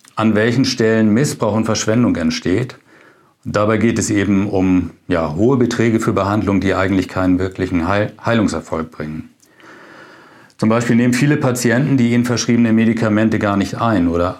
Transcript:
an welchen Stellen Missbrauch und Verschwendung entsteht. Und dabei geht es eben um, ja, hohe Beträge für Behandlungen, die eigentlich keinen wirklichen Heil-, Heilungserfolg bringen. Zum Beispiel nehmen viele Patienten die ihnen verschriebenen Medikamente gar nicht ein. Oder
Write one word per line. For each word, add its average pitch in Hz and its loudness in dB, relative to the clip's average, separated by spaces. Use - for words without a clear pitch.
an 110 0
welchen 120 2
Stellen 110 2
Missbrauch 117 0
und 110 -2
Verschwendung 110 0
entsteht. 87 -4
Und 92 -6
dabei 107 2
geht 110 0
es 98 -2
eben 101 0
um, 92 0
ja, 82 -2
hohe 117 2
Beträge 117 0
für 113 -2
Behandlungen, 98 0
die 95 0
eigentlich 95 0
keinen 92 0
wirklichen 92 -4
Heil-, 101 -2
Heilungserfolg 82 -2
bringen. 78 -12
Zum 110 0
Beispiel 120 2
nehmen 120 2
viele 147 2
Patienten 131 0
die 120 2
ihnen 120 2
verschriebenen 117 0
Medikamente 110 2
gar 101 0
nicht - -4
ein. 87 0
Oder 87 -2